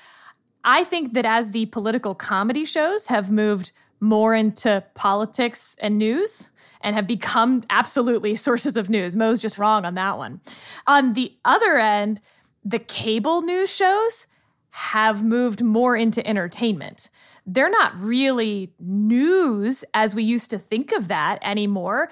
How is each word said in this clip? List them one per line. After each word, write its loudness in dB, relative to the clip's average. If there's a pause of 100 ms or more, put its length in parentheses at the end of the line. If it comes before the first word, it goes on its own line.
(640)
I 4
think -4
that 0
as 0
the -2
political -4
comedy -2
shows -2
have 0
moved 0 (260)
more 4
into 0 (100)
politics -2
and 0
news -2 (320)
and -2
have -2
become 0
absolutely 0
sources 0
of -2
news. -2
Mo's 2
just -6
wrong 2
on -6
that -4
one. -12 (460)
On 6
the -4
other 4
end, 0 (440)
the -2
cable -2
news -2
shows 0 (420)
have 0
moved 0
more 2
into 0
entertainment. -4 (340)
They're 0
not 2
really 0
news 2 (100)
as 2
we -2
used 0
to -6
think -4
of -2
that -2
anymore. -2